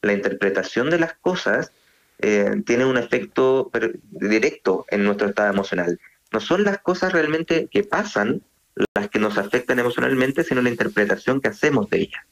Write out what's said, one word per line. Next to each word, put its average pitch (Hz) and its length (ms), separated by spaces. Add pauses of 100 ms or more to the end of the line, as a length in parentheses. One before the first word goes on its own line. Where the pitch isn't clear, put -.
la 104 140
interpretación 98 720
de 170 100
las 165 220
cosas, 160 500 (500)
eh, 104 440
tiene 120 220
un 131 100
efecto 131 720
per-, - 280 (120)
directo 107 760
en 101 160
nuestro 101 240
estado 104 240
emocional. 90 480 (320)
No 110 80
son 185 240
las 196 140
cosas 185 340
realmente 160 580
que 202 140
pasan 190 560 (540)
las 101 160
que - 80
nos 107 180
afectan 123 420
emocionalmente, 127 640
sino 127 200
la 123 80
interpretación 107 720
que 113 60
hacemos 120 420
de - 80
ellas. - 340